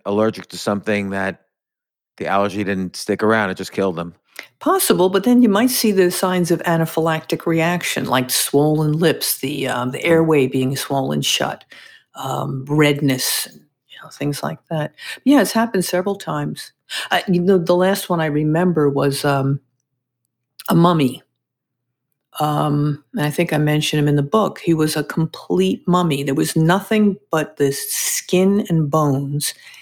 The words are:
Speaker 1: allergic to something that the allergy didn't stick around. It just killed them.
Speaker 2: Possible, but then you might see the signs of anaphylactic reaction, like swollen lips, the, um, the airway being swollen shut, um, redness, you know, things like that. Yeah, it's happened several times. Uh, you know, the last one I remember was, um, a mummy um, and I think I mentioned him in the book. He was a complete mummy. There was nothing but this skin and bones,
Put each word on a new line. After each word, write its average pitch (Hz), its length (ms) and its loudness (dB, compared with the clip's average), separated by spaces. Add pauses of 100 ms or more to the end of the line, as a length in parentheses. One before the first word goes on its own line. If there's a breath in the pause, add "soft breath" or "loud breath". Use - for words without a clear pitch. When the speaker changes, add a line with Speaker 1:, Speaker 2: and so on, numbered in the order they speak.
Speaker 1:
allergic 107 420 -2
to - 100 -14
something 101 520 -4
that 95 360 -6 (720)
the 80 100 -8
allergy 98 380 0
didn't 95 320 -4
stick - 260 -4
around. 107 280 2
It 95 60 -6
just 95 160 -10
killed 95 240 -2
them. 85 180 -8 (440 loud breath)
Speaker 2:
Possible, 214 500 2
but 196 160 0
then 247 180 6
you 226 60 6
might 220 220 2
see 220 220 0
the 185 180 4
signs 180 400 0
of 165 120 0
anaphylactic 160 840 -2
reaction, 170 600 -2
like 127 240 0
swollen 151 600 0
lips, - 460 0
the, 139 300 -6
um, 123 240 -4
the - 120 -8
airway 160 420 4
being 131 300 -2
swollen 139 460 -2
shut, - 420 -4 (520 loud breath)
um, 135 520 -6
redness, 147 800 0 (420)
you - 140 -20
know, - 80 -20
things 143 320 -6
like 156 160 -6 (100)
that. 151 260 -6 (300 loud breath)
Yeah, 269 160 6
it's 185 120 0
happened 226 320 0
several 190 320 -2
times. 151 560 -8 (380 loud breath)
Uh, 180 180 0
you 175 120 2
know, 185 180 4
the 175 180 2
last 190 340 0
one 170 100 0
I 160 60 0
remember 156 640 2
was, 139 340 0
um, 139 360 0 (1080)
a - 60 2
mummy 165 480 2 (1200)
um, 147 720 0
and 170 120 -2
I 147 60 0
think 165 220 -2
I 151 60 2
mentioned 151 420 2
him 147 80 2
in 147 80 4
the 143 60 2
book. 175 360 0
He 165 160 2
was 156 220 0
a 151 80 -2
complete 180 800 -2
mummy. 170 380 2
There 139 100 0
was 156 220 0
nothing 202 600 2 (140)
but 156 280 -2
this 139 340 0
skin 196 760 0
and 160 220 0
bones, 143 640 0 (280 loud breath)